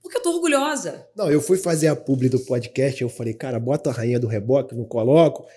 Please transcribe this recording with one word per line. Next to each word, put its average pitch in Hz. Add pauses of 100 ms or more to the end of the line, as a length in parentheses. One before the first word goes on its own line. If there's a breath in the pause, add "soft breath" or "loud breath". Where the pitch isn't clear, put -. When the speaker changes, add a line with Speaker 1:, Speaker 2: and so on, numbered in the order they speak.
Speaker 1:
Porque 415
eu 494
tô 339
orgulhosa. 285 (120)
Speaker 2:
Não, 202
eu 147
fui 180
fazer 160
a 147
publi 131
do 127
podcast, 127
eu 120
falei, 113
"Cara, 123
bota 139
a -
Rainha 120
do 120
Reboque, 123
não 117
coloco." 135 (120)